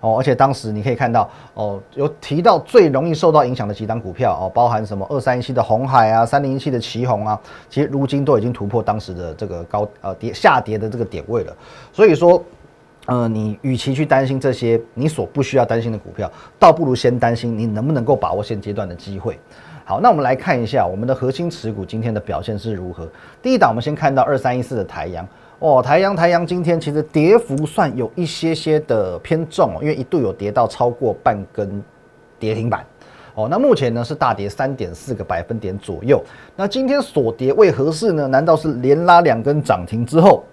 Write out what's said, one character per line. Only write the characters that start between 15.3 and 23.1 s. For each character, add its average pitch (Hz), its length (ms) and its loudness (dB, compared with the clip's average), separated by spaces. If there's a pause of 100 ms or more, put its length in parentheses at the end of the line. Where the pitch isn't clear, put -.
需 135 160 -2
要 120 80 4
担 117 160 0
心 113 120 -4
的 104 60 -8
股 - 120 -16
票， - 180 -8 (300)
倒 175 140 8
不 165 120 0
如 131 80 2
先 123 240 2
担 117 200 2
心 117 200 -4
你 110 80 -2
能 113 220 -2
不 156 60 0
能 123 120 0
够 131 120 4
把 90 160 -2
握 101 100 -2
现 101 180 -6
阶 101 120 -8
段 101 160 -6
的 87 80 -10
机 98 200 -12
会。 98 220 -8 (460)
好， 107 160 -4
那 240 100 6
我 202 40 4
们 147 100 0
来 127 100 2
看 131 260 0
一 113 60 -2
下 110 180 0
我 92 120 -4
们 110 100 -4
的 131 80 0
核 131 160 -2
心 170 180 -4
持 113 220 -8
股 101 140 -8
今 110 180 -6
天 113 100 -2
的 104 60 -2
表 - 240 -6
现 104 160 -6
是 110 160 -6
如 90 180 -10
何。 85 160 -12 (320)